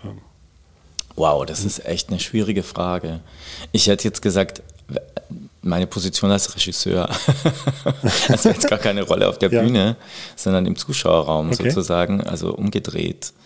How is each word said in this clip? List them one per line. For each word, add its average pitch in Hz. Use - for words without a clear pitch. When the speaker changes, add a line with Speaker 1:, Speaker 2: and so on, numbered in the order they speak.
Speaker 1:
ähm? 98
Speaker 2:
Wow, 73
das 80
ist -
echt -
eine 92
schwierige 101
Frage. 90
Ich -
hätte 101
jetzt -
gesagt, 95
meine 90
Position 95
als -
Regisseur. 90
<laughs> -
Also 220
jetzt -
gar 104
keine 101
Rolle 95
auf -
der 95
Speaker 1:
Ja. 117
Speaker 2:
Bühne, 113
sondern 92
im 90
Zuschauerraum 78
Speaker 1:
Okay. -
Speaker 2:
sozusagen, 90
also -
umgedreht. -